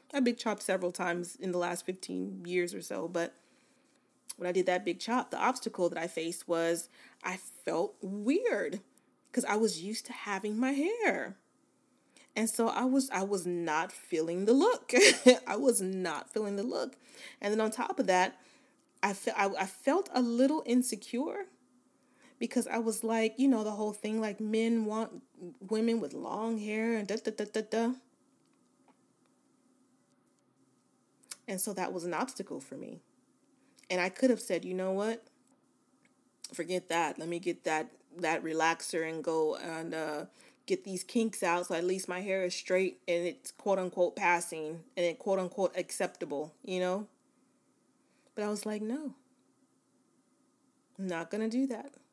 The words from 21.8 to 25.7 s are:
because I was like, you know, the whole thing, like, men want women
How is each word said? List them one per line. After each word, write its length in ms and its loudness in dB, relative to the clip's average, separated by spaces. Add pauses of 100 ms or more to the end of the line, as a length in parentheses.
because 280 -2
I 120 -4
was 240 -2
like, 360 0
you 100 6
know, 160 4
the 60 -2
whole 240 -2
thing, 260 -2
like, 180 -2
men 460 2
want 380 -4 (440)
women 320 2